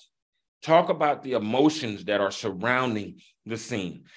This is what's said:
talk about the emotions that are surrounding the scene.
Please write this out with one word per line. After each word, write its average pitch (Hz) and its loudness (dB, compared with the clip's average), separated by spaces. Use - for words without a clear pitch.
talk 165 4
about 156 -2
the 131 -6
emotions 113 2
that 101 0
are 98 0
surrounding 110 -2
the 110 -6
scene. 95 -8